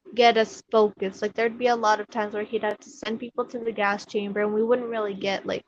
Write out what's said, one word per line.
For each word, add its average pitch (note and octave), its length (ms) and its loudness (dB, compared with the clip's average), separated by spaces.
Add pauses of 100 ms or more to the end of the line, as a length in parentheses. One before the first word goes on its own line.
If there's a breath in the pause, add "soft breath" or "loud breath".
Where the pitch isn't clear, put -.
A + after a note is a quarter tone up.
(140)
get A#3 220 6
us A3 340 0
focused. G#3 520 2
Like, G#3 120 -4
there'd A#3 240 -2
be B3 100 2
a A#3+ 80 2
lot G#3+ 240 2
of G#3 80 -12
times G#3+ 260 -4
where G#3+ 100 -4
he'd G#3+ 200 -4
have G#3 140 -2
to - 120 -20
send A3 300 -8
people A#3+ 260 -6
to B3 120 -10
the A3+ 140 -4
gas G3+ 340 -2
chamber, G3+ 360 -4
and G#3 120 -2
we A3 80 2
wouldn't A#3+ 260 0
really G#3+ 260 -4
get, F#3+ 320 -4
like, F#3+ 220 -4